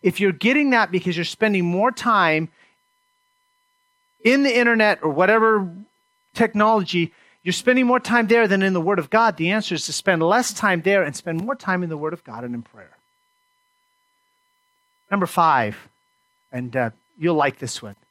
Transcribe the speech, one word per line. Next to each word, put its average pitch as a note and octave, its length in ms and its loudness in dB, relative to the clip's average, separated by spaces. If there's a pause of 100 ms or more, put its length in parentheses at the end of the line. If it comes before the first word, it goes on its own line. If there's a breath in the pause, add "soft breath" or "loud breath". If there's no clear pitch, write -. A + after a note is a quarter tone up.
If F3+ 180 0
you're G3 120 2
getting C4+ 380 0
that A3 220 2
because F3 260 -2
you're E3+ 80 -4
spending G3+ 400 -2
more F#3+ 260 0
time E3+ 580 0 (1700 soft breath)
in C4+ 200 4
the B3 140 2
internet A3+ 460 2
or D#3 60 0
whatever G3+ 600 2 (640)
technology, G#3+ 800 0 (320 soft breath)
you're F3+ 100 -2
spending B3 340 2
more B3 120 2
time A#3 280 0
there A3+ 200 4
than F#3+ 140 2
in F#3+ 120 0
the F3 80 -2
Word F#3 180 0
of D3 100 -8
God, A3 280 2
the E3 140 -2
answer G#3 240 -4
is D3+ 120 -6
to D3+ 60 -8
spend F3 280 0
less G#3 320 0
time F#3 300 -2
there G3 180 2
and D3 140 -4
spend E3 280 -8
more B3+ 120 -8
time F3+ 260 -6
in F3 80 -8
the D#3+ 80 -10
Word D#3 160 -8
of E3+ 100 -18
God A#2+ 200 -16
and A#2+ 100 -10
in A#2 80 -10
prayer. F#2+ 360 -20 (2000)
Number G3 160 -2
five, C#3 640 0 (640)
and, B2 240 -10
uh, A#2+ 140 -2 (280)
you'll E3+ 180 -2
like C#3+ 240 0
this - 220 -10
one. G#2 140 -18 (160)